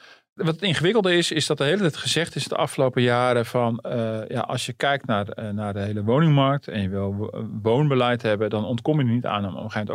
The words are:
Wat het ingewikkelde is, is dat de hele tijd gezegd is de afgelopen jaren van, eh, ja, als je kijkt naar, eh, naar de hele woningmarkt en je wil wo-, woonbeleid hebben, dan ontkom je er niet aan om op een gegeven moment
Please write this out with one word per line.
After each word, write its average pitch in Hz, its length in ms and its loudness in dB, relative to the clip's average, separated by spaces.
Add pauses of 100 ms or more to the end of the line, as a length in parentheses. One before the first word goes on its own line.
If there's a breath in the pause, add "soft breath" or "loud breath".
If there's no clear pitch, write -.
(340 loud breath)
Wat - 120 -2
het 165 160 -2
ingewikkelde 185 540 2
is, 170 160 2
is 156 140 0
dat 147 120 -2
de 143 60 2
hele 160 140 2
tijd 180 180 0
gezegd - 380 -2
is 139 100 -4
de - 120 -6
afgelopen 135 460 2
jaren 120 440 4
van, 117 320 0
eh, 113 400 -4 (100)
ja, 123 120 -4
als - 260 -4
je 127 60 -8
kijkt 139 340 0
naar, 104 220 0
eh, 110 220 -8
naar 104 220 -4
de 101 80 -4
hele 104 240 -4
woningmarkt 139 640 4
en 107 140 -4
je 95 60 0
wil 98 260 -2
wo-, 107 320 -6 (160)
woonbeleid 123 600 2
hebben, 107 280 0
dan 107 140 -2
ontkom 131 360 0
je 131 60 2
er 117 60 2
niet 123 140 0
aan 101 180 -2
om 98 60 -4
op - 0 -
een 73 60 -8
gegeven 107 220 -8
moment 107 160 -6